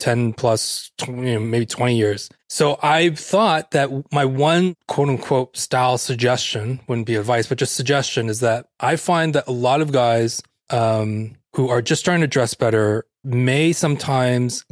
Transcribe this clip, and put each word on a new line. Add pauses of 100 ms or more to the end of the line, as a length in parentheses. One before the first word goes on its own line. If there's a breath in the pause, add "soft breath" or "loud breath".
ten
plus,
tw-,
you
know,
maybe
twenty
years. (200 soft breath)
So
I
thought
that (220)
my
one (120)
quote
unquote
style
suggestion,
wouldn't
be
advice,
but
just
suggestion,
is
that (120)
I
find
that
a
lot
of
guys, (280)
um, (200)
who
are
just
starting
to
dress
better (180)
may
sometimes